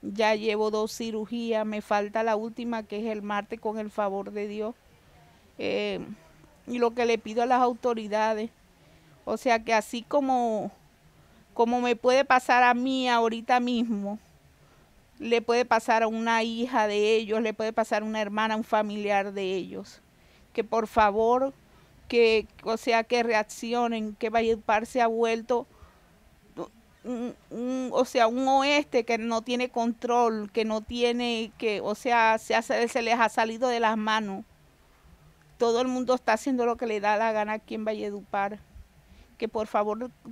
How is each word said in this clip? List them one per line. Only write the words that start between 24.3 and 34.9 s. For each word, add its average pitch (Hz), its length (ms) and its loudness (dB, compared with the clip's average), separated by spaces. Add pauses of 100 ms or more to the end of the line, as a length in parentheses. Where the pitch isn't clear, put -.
Valledupar 226 560 2
se - 120 -2
ha 233 60 4
vuelto 226 600 0 (1400)
un, 240 320 -8 (160)
un, 254 420 -4
o 247 120 2
sea, 240 200 2
un 254 220 0
oeste 269 580 2
que 233 140 -2
no 226 240 -4
tiene 247 260 -2
control, 233 800 0
que 220 140 -2
no 220 160 -2
tiene, 240 800 -2
que, 208 220 -2
o 208 120 -4
sea, 220 460 2
se - 160 -2
ha, 226 80 2
se 233 400 0
les 233 160 0
ha 226 100 4
salido 226 380 -2
de 240 120 0
las 226 160 2
manos. 214 480 -2 (1160)